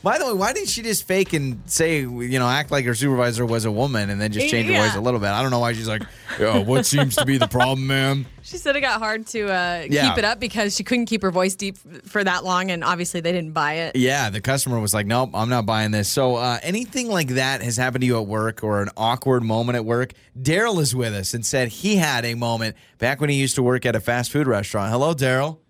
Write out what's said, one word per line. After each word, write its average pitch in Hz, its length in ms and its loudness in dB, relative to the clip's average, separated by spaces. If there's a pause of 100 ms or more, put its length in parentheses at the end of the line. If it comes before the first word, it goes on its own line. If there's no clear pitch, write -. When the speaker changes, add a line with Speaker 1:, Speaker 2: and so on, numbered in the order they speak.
Speaker 1:
By 247 160 2
the 302 80 0
way, 233 60 0
why 202 200 0
didn't 403 160 -4
she 233 140 -4
just 220 240 -4
fake 190 260 2
and 135 320 -2
say, 160 360 2
you 123 360 -2
know, 123 100 4
act 139 220 0
like 139 160 0
her 123 80 2
supervisor 120 500 2
was 113 220 0
a 110 60 0
woman 107 400 0
and 101 100 -2
then 107 100 0
just 170 180 0
change 117 180 0
her - 60 2
Speaker 2:
Yeah. 107 120 4
Speaker 1:
voice 101 100 0
a 101 60 -2
little 123 180 0
bit? 101 100 0
I 104 120 2
don't 135 80 2
know 123 80 2
why 120 160 2
she's 113 140 -6
like, 107 160 -4 (360)
"Yeah, 107 200 4
what 123 260 2
seems 139 300 2
to 196 100 2
be 135 140 2
the - 80 4
problem, 131 400 2
ma'am?" 135 400 0 (160)
Speaker 2:
She - 140 -12
said 277 180 0
it 285 60 0
got 233 180 0
hard 220 300 -4
to, 208 220 -4
uh, 175 380 -2
Speaker 1:
Yeah. 143 200 2
Speaker 2:
keep - 100 2
it 208 60 0
up 214 140 -2
because 208 360 -2
she 202 80 -4
couldn't 240 240 0
keep 220 160 -2
her 190 80 0
voice 185 240 0
deep 196 220 -8 (300)
for 202 160 -2
that 180 220 0
long, 185 240 0
and 170 140 -4
obviously 175 360 -2
they 165 120 0
didn't 165 220 -4
buy 151 200 0
it. 165 220 -4
Speaker 1:
Yeah, 131 340 2
the 101 120 -4
customer 131 380 0
was 101 140 0
like, 104 140 0
"Nope, 120 260 0
I'm 110 160 0
not 120 160 2
buying 110 240 0
this." 107 180 0
So, 127 280 2
uh, 120 260 -2
anything 233 480 -4
like 170 200 0
that 131 340 0
has 117 140 -2
happened 127 240 0
to 127 40 2
you 120 140 2
at 104 80 -4
work 110 360 -4
or 104 200 0
an 98 120 -4
awkward 120 480 2
moment 117 320 0
at 113 100 -2
work? 120 280 -2 (260)
Daryl 180 400 2
is 127 160 2
with 117 200 -2
us 95 180 -4
and 117 100 -6
said 127 260 0
he 208 260 0
had 139 300 2
a 117 100 -4
moment 117 400 -2 (240)
back 127 220 0
when 147 100 0
he 139 60 2
used 135 180 0
to 131 80 2
work 123 240 2
at 113 80 2
a 110 40 0
fast 123 320 -2
food 147 140 2
restaurant. 104 460 0
Hello, 143 240 2
Daryl. 135 420 0 (120)